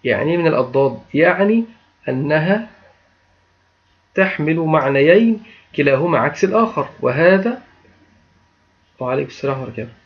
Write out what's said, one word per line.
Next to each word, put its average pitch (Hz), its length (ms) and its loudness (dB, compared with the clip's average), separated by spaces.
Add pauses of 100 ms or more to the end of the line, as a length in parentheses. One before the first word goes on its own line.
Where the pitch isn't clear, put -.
يعني 127 340 -2
من 165 100 0
الأضداد؟ 131 520 0 (140)
يعني 190 520 2 (440)
أنها 156 580 -2 (1500)
تحمل 160 400 0
معنيين 156 880 2 (320)
كلاهما 143 440 0
عكس 147 240 -2
الآخر، 214 440 -2 (140)
وهذا، 190 600 2 (1400)
وعليكم 131 300 -4
السلام 135 300 -6
ورحمة 120 140 -12
الله 110 100 -10
وبركاته 113 220 -16